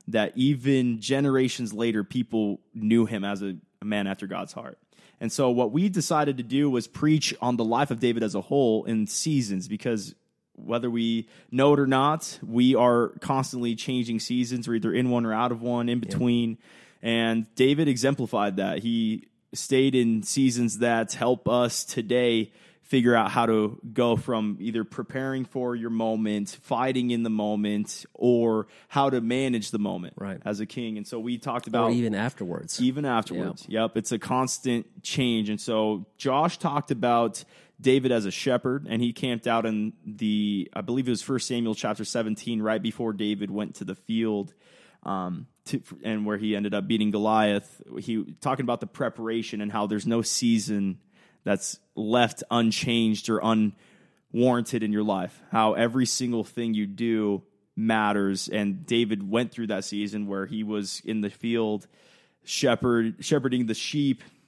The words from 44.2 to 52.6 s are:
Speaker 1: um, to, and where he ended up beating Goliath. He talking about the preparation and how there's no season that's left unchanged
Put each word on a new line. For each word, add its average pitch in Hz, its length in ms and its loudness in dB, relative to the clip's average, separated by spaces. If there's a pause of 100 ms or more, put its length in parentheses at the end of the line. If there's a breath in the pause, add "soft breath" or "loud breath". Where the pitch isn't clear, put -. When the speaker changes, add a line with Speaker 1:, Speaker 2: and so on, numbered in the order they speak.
Speaker 1:
um, 90 440 -6 (180)
to, - 160 -6 (220)
and 107 220 -2
where 104 120 -2
he 107 180 -2
ended 101 180 -2
up 98 140 -2
beating 107 240 2
Goliath. 107 720 2 (180)
He - 400 -6
talking 135 240 -2
about 120 180 -2
the 107 60 -8
preparation 113 760 -6
and 104 100 -6
how 107 160 -2
there's 104 180 -4
no 117 160 2
season 104 800 0 (460 soft breath)
that's - 320 -2 (160)
left 113 560 2
unchanged 113 800 2